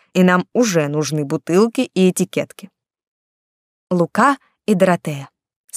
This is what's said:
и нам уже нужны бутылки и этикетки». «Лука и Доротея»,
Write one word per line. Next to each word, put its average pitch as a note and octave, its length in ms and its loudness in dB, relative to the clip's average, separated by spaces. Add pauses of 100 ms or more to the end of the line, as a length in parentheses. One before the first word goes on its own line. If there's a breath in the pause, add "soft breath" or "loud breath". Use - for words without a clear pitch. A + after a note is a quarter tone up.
(140)
и F#3 80 2
нам F3+ 320 2
уже F3+ 360 0
нужны D3+ 360 -4
бутылки F3+ 560 0
и F#3 300 0
этикетки». - 580 -6 (1200)
«Лука F3+ 480 0 (300)
и G#3+ 80 2
Доротея», E3+ 560 -2 (460)